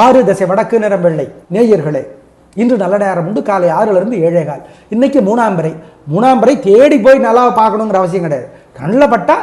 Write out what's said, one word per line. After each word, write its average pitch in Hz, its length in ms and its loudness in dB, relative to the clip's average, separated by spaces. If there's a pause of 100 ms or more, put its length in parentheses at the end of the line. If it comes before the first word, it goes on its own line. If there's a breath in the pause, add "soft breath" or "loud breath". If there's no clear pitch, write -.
ஆறு, 254 260 4
திசை 190 220 0
வடக்கு, 214 340 -2
நிறம் 196 220 -2
வெள்ளை. 156 200 -2 (280)
நேயர்களே, 165 480 0 (600)
இன்று 254 200 0
நல்ல 185 220 -2
நேரம் 175 240 -4
உண்டு, 214 200 -4
காலை 185 200 0 (100)
ஆறுல 208 220 0
இருந்து 226 160 -4 (100)
ஏழே 170 220 0
கால். 139 140 -10 (320 loud breath)
இன்னைக்கு 262 340 0
மூணாம் 220 300 0
பிறை, 160 140 -4 (400 loud breath)
மூணாம் 233 300 2
பிறை 247 120 4 (120)
தேடி 262 400 4
போய் 262 200 6
நல்லா 233 180 2 (160)
பார்க்கணுங்கிற 214 420 0
அவசியம் 180 240 -4
கிடையாது. 147 220 -6 (300 loud breath)
கண்ணில் 233 360 0
பட்டா 285 280 0